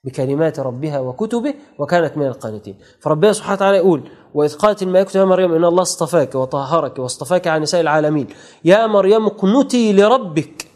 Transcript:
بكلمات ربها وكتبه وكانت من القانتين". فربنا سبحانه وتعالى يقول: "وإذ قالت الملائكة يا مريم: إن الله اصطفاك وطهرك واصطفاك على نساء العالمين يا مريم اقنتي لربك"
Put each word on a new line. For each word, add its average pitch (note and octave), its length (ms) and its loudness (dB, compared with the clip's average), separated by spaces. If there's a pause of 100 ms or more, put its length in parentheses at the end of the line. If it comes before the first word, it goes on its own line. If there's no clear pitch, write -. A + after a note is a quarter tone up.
بكلمات C#3 560 -4
ربها C3+ 400 -6
وكتبه A3 540 -6 (240)
وكانت D#3 380 -2
من D3 100 -2
القانتين". G#2+ 520 -10 (220)
فربنا D#3 320 2
سبحانه G3 220 -4
وتعالى G3 220 2
يقول: E3+ 260 2 (320)
"وإذ D3 220 0
قالت G#3 260 2
الملائكة F#3+ 360 0
يا G3 60 4
مريم: F#3 300 2
إن E3 100 2
الله F3 180 2
اصطفاك E3 520 -2
وطهرك C#3 640 -4
واصطفاك D3 480 -4
على D#3 160 0
نساء E3+ 180 -2
العالمين D3+ 460 0 (380)
يا G#3 220 4
مريم G#3+ 400 2
اقنتي A3 680 2
لربك" G3 840 0